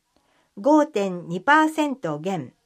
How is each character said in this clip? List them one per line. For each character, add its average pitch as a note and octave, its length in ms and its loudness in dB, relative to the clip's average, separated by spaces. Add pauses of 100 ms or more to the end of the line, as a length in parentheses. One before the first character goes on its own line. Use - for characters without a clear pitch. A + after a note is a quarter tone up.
(560)
五 D4 300 4
点 G3 420 -4
二 F3 140 -8
パ D4+ 220 4
ー D#4 60 2
セ D#4 180 -2
ン C4+ 100 -6
ト D3+ 220 -6
減。 E3 340 -6 (120)